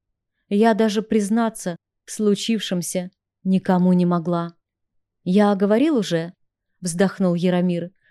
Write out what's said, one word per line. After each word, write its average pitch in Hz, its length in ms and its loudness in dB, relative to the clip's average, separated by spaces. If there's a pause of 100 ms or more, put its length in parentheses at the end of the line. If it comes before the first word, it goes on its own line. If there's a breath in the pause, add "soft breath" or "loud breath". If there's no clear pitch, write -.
(480)
Я 220 260 4
даже 214 280 0
признаться 220 720 -2 (280)
в - 60 -20
случившемся 196 1000 -2 (340)
никому 185 480 2
не 180 140 4
могла. 170 480 -2 (720)
«Я 202 300 4
говорил 220 420 2
уже», 170 380 -4 (460)
вздохнул 180 540 0
Яромир, 180 560 0 (200)